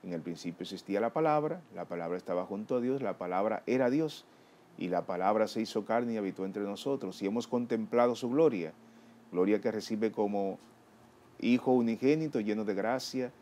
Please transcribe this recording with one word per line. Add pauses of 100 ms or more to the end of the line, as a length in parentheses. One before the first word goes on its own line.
"En
el
principio
existía
la
palabra, (140)
la
palabra
estaba
junto
a
Dios,
la
palabra
era
Dios, (520)
y
la
palabra
se
hizo
carne
y
habitó
entre
nosotros,
y
hemos
contemplado
su
gloria", (580)
gloria
que
recibe
como (800)
Hijo
unigénito,
lleno
de
gracia